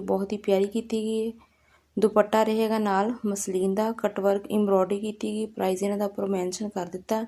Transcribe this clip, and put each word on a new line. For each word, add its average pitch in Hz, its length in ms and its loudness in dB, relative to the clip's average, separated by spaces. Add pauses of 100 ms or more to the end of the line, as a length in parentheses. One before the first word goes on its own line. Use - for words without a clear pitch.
ਬਹੁਤ 196 280 -2
ਹੀ 202 40 -4
ਪਿਆਰੀ 202 300 2
ਕੀਤੀ 226 360 -4
ਗਈ 220 240 -2
ਹੈ। 226 40 -4 (680)
ਦੁਪੱਟਾ 208 460 4
ਰਹੇਗਾ 220 340 2
ਨਾਲ 208 360 2 (120)
ਮਸਲਿਨ 190 500 -2
ਦਾ, 220 160 0
ਕੱਟ 208 280 -4
ਵਰਕ 196 320 0
ਐਮਬ੍ਰੋਇਡਰੀ 196 480 2
ਕੀਤੀ 214 340 -6
ਗਈ। 214 120 -2
ਪ੍ਰਾਈਸ 190 380 -2
ਇਹਨਾਂ 202 140 0
ਦਾ 208 80 0
ਉੱਪਰ 202 220 -4
ਮੈਂਸ਼ਨ 190 420 -2
ਕਰ 180 180 -4
ਦਿੱਤਾ। 220 400 -4